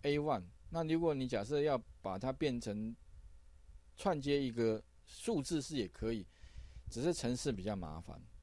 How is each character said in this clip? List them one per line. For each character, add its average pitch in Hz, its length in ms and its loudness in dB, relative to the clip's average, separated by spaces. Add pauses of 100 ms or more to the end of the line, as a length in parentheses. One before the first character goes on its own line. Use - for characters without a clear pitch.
，A 143 160 2
one。 143 260 0 (240)
那 165 160 -2
如 160 160 2
果 165 140 4
你 131 120 0
假 120 160 2
设 143 200 2
要 143 180 4 (200)
把 95 180 -2
它 131 140 0
变 131 280 0
成 110 340 -4 (1000)
串 175 240 2
接 143 220 4
一 131 80 2
个 113 320 4 (220)
数 - 380 -2
字 160 180 0
是 151 160 -4
也 110 120 0
可 113 240 -2
以， 107 140 -2 (640)
只 117 120 -4
是 170 100 4
程 123 240 0
式 - 160 0
比 92 100 -4
较 101 140 0
麻 80 240 -6
烦， - 180 -12 (240)